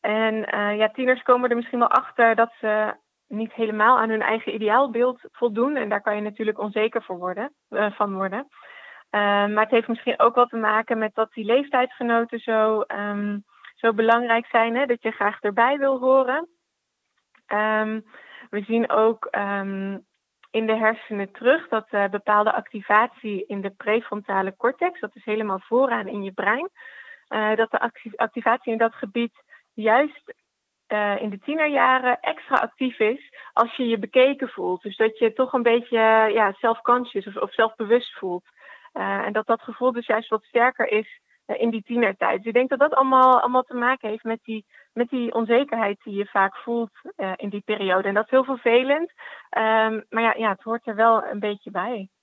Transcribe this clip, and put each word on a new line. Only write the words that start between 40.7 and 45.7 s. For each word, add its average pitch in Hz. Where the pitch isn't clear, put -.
is, 214
eh, -
in 233
die 220
tienertijd. 208
Dus 202
ik 226
denk 254
dat 262
dat 302
allemaal, 262
allemaal 254
te -
maken 240
heeft 220
met 226
die, 220
met 240
die 240
onzekerheid 226